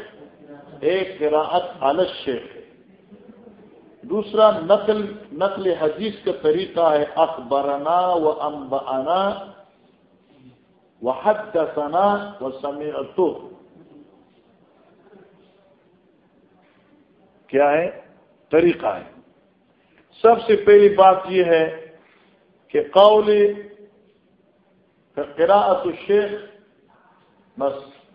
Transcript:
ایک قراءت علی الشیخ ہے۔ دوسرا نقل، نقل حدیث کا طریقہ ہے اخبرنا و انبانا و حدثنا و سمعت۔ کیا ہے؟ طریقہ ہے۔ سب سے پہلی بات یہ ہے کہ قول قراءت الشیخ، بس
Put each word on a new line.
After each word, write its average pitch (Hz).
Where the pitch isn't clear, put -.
ایک 180
قراءت 151
علی 143
الشیخ -
ہے۔ -
دوسرا 214
نقل، 202
نقل 185
حدیث 160
کا 185
طریقہ 165
ہے 147
اخبرنا 143
و 156
انبانا 147
و 127
حدثنا 185
و 131
سمعت۔ 143
کیا 143
ہے؟ 175
طریقہ 160
ہے۔ 90
سب 226
سے 214
پہلی 208
بات 190
یہ 185
ہے 160
کہ 151
قول 208
قراءت 185
الشیخ، 202
بس 139